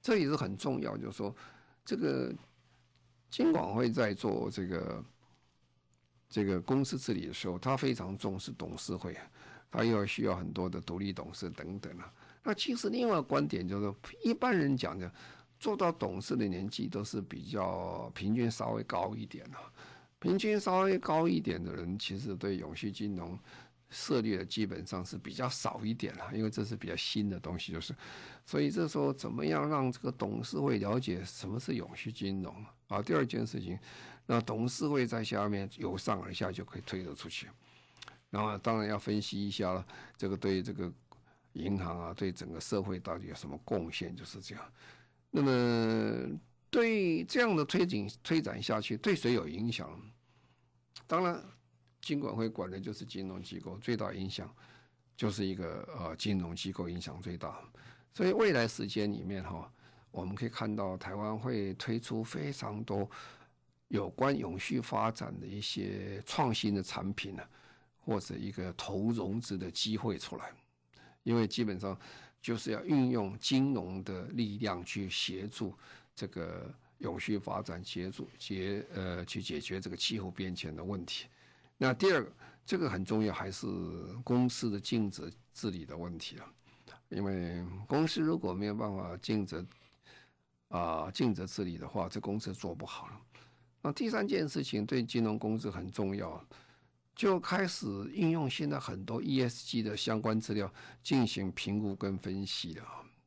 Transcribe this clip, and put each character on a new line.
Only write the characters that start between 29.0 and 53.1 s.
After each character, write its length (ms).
怎 180
么 140
样 240
让 220
这 80
个 140
董 300
事 140
会 220
了 220
解 240
什 240
么 100
是 160
永 220
续 160
金 300
融 120
啊？ 160
第 120
二 120
件 180
事 160
情， 160
那 160
董 280
事 180
会 180
在 200
下 240
面 200
由 200
上 240
而 100
下 200
就 120
可 140
以 80
推 160
得 100
出 160
去， 200
然 100
后 180
当 200
然 100
要 80
分 240
析 260
一 40
下 220
了， 120
这 120
个 80
对 260
这 100
个 200
银 260
行 200
啊， 140
对 200
整 200
个 80
社 220
会 160
到 180
底 120
有 60
什 140
么 160
贡 260
献， 240
就 100
是 160
这 140
样。 100
那 120
么 960
对 540
这 160
样 140
的 100
推 220
进， 240
推 200
展 200
下 180
去， 160
对 180
谁 180
有 160
影 220
响？ 180
当 180
然， 180
金 200
管 140
会 140
管 220
的 80
就 140
是 120
金 220